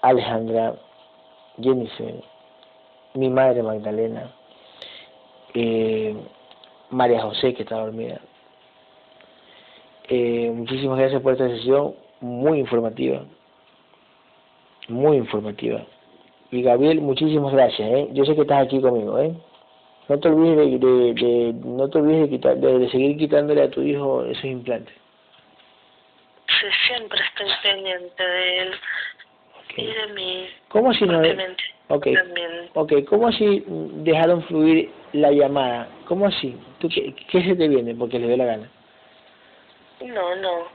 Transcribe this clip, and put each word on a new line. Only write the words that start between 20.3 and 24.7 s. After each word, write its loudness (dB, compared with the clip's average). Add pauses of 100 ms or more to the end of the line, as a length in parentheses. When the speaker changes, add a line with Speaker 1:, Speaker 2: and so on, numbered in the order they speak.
Speaker 1:
de, 4
de, 6
de, 2
no -4
te 0
olvides 4
de 2
quitar, 2
de, 4
de 2
seguir 2
quitándole 2
a 2
tu -6
hijo -2
esos -8
implantes. -8 (1500)